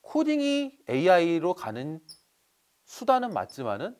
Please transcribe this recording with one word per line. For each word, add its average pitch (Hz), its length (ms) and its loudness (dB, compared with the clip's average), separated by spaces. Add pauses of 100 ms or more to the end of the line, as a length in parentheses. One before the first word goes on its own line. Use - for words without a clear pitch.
코딩이 285 760 0 (100)
에이아이로 170 640 4
가는 139 460 -8 (840)
수단은 247 480 0
맞지만은 123 680 -6